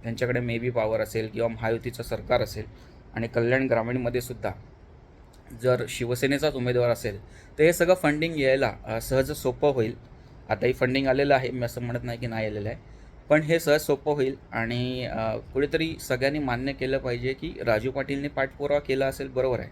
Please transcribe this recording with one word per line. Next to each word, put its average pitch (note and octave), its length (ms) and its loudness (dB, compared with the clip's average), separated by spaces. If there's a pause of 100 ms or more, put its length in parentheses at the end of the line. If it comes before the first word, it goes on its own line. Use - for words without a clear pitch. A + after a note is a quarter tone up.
त्यांच्याकडे A#2+ 380 -2
maybe A#2+ 320 -4
पॉवर A2 280 0
असेल A2 280 -2
किंवा A#2 200 -2
महायुतीचं A2+ 540 -4
सरकार A#2+ 400 0
असेल, G#2 220 -6 (500)
आणि A2+ 120 -2
कल्याण B2 400 2
ग्रामीणमध्ये A#2+ 540 0
सुद्धा A2+ 300 -6 (1120)
जर B2 260 2
शिवसेनेचाच C3+ 680 0
उमेदवार B2 360 2
असेल, G#2+ 340 -4 (340)
तर D3 40 6
हे E3 100 8
सगळं E3+ 220 6
फंडिंग D#3 460 0
यायला, C3 320 4 (120)
अ, A2 160 -4
सहज C3 320 0
सोपं C3 360 0
होईल. B2 260 2 (540)
आताही A2+ 240 2
फंडिंग C3 340 2
आलेलं C#3+ 280 4
आहे, C3 160 2
मी B2 140 -4
असं A#2+ 180 -6
म्हणत A#2+ 200 -4
नाही A#2+ 160 -8
की A#2+ 80 -6
नाही A2 200 -4
आलेलं G#2 220 -4
आहे, A#2+ 100 -8 (500)
पण D#3 140 6
हे D#3+ 180 2
सहज D3+ 200 4
सोपं D3+ 320 0
होईल. C3+ 240 0 (160)
आणि, A#2+ 540 -4
अ, A2 300 -2
कुठेतरी D#3 640 0
सगळ्यांनी C3+ 380 0
मान्य C3 340 -2
केलं C3+ 260 -2
पाहिजे B2+ 340 -2
की D#3 200 -8 (120)
राजू A2+ 260 2
पाटीलने C#3 380 -4
पाठपुरावा C#3+ 520 0
केला C3+ 260 0
असेल, C3+ 220 -4
बरोबर B2+ 320 0
आहे A#2+ 120 -10